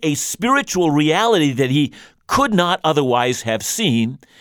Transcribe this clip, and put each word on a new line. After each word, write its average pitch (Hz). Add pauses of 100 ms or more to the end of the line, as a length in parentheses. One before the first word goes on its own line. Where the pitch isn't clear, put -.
a 151
spiritual 196
reality 156
that 127
he 139 (340)
could 269
not 175
otherwise 127
have 113
seen, 123 (240)